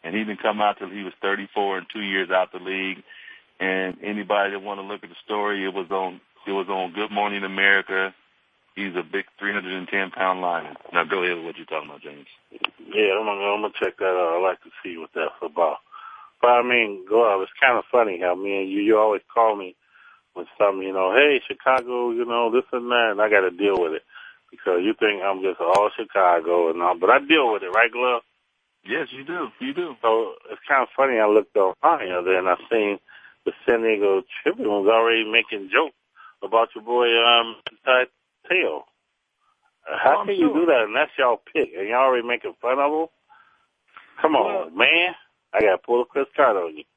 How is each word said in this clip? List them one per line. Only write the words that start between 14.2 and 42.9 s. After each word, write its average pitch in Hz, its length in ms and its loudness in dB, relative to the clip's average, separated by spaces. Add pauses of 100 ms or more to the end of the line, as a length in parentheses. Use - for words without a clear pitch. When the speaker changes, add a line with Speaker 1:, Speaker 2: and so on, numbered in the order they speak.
Speaker 2:
I'd 92 40 -2
like 92 220 -2
to 82 60 -20 (120)
see 87 160 -12
what 80 160 -16
that's 80 160 -6 (120)
about. 82 360 -2 (640)
But 120 80 6
I 120 120 6
mean, 110 460 0
Glove, 104 340 4
it's 90 180 -10
kinda 123 300 4
funny 107 300 2
how 90 140 0
me 98 280 -4
and 95 80 -6
you, 101 100 -2
you 107 180 4
always 107 240 2 (100)
call 113 240 2
me 92 200 -12 (580)
with 87 140 -12 (100)
something, 98 240 2
you 95 100 -6
know, 95 220 0
"Hey, 139 320 4
Chicago, 123 640 -2
you 117 140 -2
know, 117 260 0
this 127 220 0
and 120 180 -6
that," 117 220 2
and 101 100 0
I 107 80 2
gotta 95 220 4
deal 95 280 0
with 80 140 -2
it. 78 80 -10 (480)
Because 90 320 -2
you 104 160 0
think 101 240 0
I'm 95 200 -2
just 92 180 -2
all 98 360 4
Chicago 87 760 2
and 85 120 -4
all, 87 160 0
but 95 120 2
I 131 100 6
deal 143 320 2
with 98 100 -2
it, 92 80 -10
right, 113 200 2
Glove? 120 320 -2 (640)
Speaker 1:
Yes, 113 280 -6
you 135 120 -16
do. 165 240 -8 (120)
You 262 120 -8
do. 175 300 -8
Speaker 2:
So 110 320 0 (160)
it's 104 160 -14
kinda 135 200 2 (100)
funny. 135 220 2
I 107 80 4
looked 104 300 4
online 107 520 2
the 90 100 -2
other 90 140 0
day 92 60 4
and 92 100 0
I 87 80 4 (140)
seen 104 280 0 (460)
the - 80 -2 (140)
San 117 160 2
Diego 101 400 2 (200)
Tribune 190 260 -2 (140)
was 98 80 4
already 113 400 4
making 107 400 0
jokes 139 240 0 (480)
about 113 320 2
your 110 100 -14
boy, 120 220 2 (160)
um, 117 340 4 (280)
Ty 127 220 4 (420)
Taylor. 107 340 -2 (1040)
How - 300 2
Speaker 1:
Oh, 202 40 -2
I'm 208 60 -6
Speaker 2:
can 202 100 -2
you 165 120 2
Speaker 1:
sure. 139 120 -2
Speaker 2:
do 175 60 2
that? 131 180 2
And 107 120 -8
that's 147 220 -2
y'all 123 200 0 (140)
pick, 131 220 -4
and 98 140 -8
y'all 123 160 2
already 123 220 0
making 113 340 -6
fun 127 180 -2
of 143 140 0